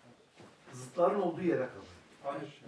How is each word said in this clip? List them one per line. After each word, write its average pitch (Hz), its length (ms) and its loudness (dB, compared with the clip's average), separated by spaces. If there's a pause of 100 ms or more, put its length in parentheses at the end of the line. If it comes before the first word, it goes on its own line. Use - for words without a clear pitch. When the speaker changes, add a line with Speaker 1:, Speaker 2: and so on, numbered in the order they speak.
(720)
Speaker 1:
Zıtların 175 480 4
olduğu 170 200 0
yere - 280 2
kadar. - 680 -10
Speaker 2:
Arş. 143 320 -12